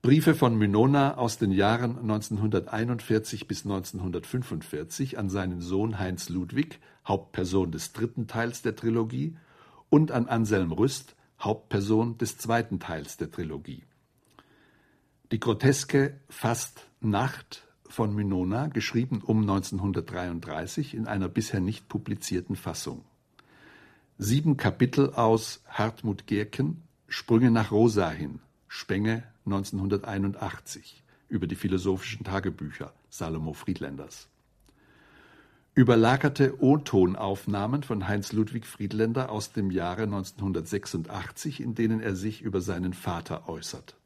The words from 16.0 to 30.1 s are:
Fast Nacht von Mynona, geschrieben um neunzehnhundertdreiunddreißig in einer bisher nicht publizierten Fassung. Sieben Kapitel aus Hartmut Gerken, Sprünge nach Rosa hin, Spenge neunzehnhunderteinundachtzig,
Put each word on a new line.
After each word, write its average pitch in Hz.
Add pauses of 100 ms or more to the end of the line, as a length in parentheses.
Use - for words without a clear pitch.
Fast - (160)
Nacht - (220)
von 104
Mynona, 101
geschrieben 120
um 110
neunzehnhundertdreiunddreißig 90
in 113
einer 98
bisher 104
nicht 92
publizierten 95
Fassung. - (1120)
Sieben 139
Kapitel 131
aus 113
Hartmut 107
Gerken, 107 (240)
Sprünge 117
nach 113
Rosa 104
hin, 78 (280)
Spenge 110 (220)
neunzehnhunderteinundachtzig, 98 (260)